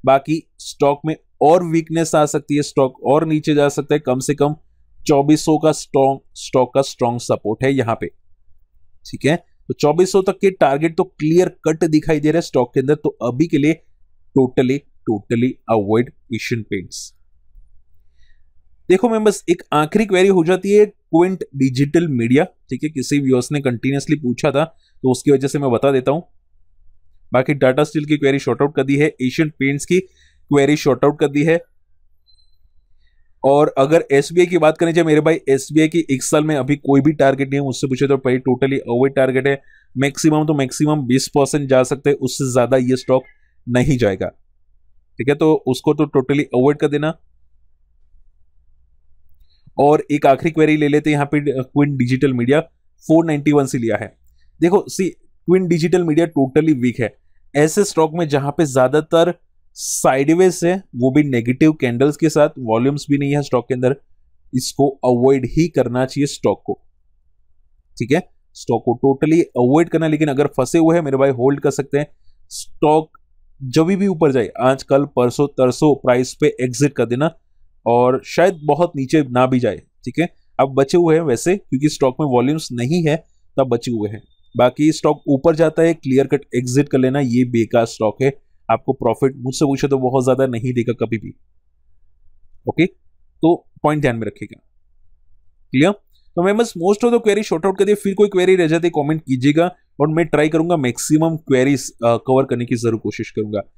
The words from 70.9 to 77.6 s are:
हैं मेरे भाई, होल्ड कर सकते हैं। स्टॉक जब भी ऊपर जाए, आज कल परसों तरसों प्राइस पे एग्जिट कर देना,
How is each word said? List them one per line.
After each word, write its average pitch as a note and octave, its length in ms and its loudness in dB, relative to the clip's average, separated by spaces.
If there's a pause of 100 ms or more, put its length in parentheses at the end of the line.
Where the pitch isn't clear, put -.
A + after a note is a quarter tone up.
हैं E3+ 80 0
मेरे C3+ 140 -2
भाई, C3+ 140 2
होल्ड C3 280 0
कर C#3+ 120 0
सकते C#3 260 -6
हैं। D3 100 -4 (440)
स्टॉक - 640 -2 (420)
जब C3+ 300 0
भी G3 180 0
ऊपर D#3+ 240 2
जाए, A#2 180 0 (120)
आज C3+ 220 0
कल C#3 220 2 (100)
परसों B2 380 0
तरसों C3 440 2
प्राइस B2+ 440 0
पे D3 200 0
एग्जिट B2+ 320 0
कर A#2+ 120 0
देना, C3 240 -2 (560)